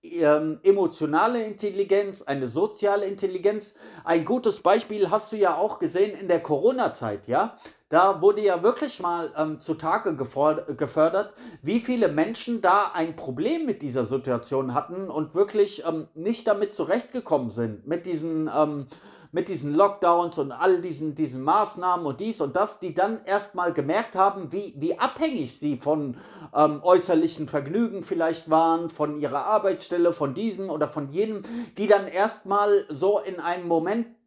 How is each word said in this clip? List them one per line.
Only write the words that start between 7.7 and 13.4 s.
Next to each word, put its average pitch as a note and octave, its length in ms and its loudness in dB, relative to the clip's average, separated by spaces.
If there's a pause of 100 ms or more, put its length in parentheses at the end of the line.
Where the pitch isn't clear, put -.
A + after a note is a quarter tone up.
Da F3+ 320 4
wurde G#3 200 6
ja F3+ 220 2
wirklich B3 380 0
mal, E3+ 340 -2
ähm, D#3 240 -2
zutage D#3+ 560 -2
gefor-, C#3+ 500 0 (120)
gefördert, E3 560 0 (280)
wie G#3+ 200 0
viele A#3 260 0
Menschen G#3 540 -2
da F#3+ 320 4
ein E3 240 -4
Problem E3+ 480 -2